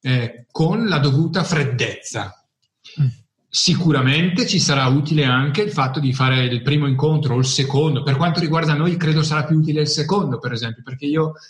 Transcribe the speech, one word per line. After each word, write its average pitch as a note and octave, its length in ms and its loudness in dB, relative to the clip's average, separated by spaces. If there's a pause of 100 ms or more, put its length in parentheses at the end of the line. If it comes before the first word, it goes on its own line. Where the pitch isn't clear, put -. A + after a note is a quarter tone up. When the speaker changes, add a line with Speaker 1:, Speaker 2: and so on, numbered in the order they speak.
Speaker 1:
eh, B2+ 500 -2
con G3+ 360 0
la E3 120 0
dovuta D#3+ 460 2
freddezza. A#2+ 1000 -4 (540)
Speaker 2:
Mm. C3+ 60 4 (420)
Speaker 1:
Sicuramente E3 1000 0
ci F#3+ 120 0
sarà C3+ 300 0
utile D3 360 2
anche C#3 380 0
il G#3 80 -2
fatto C3+ 300 -2
di C3 120 0
fare C3 320 0
il A#2+ 180 -2
primo D3 240 0
incontro C3+ 480 2
o B2+ 40 2
il C3 60 2
secondo. C#3 580 0
Per C3+ 140 0
quanto E3+ 240 0
riguarda D#3 340 0
noi, E3 220 0
credo D#3 260 2
sarà D3+ 220 0
più D#3 140 2
utile D3+ 240 2
il D3 60 0
secondo, D#3 500 -2
per A#2+ 140 -6
esempio, A2+ 300 -8
perché C3 240 -10
io, D#3 280 0 (160)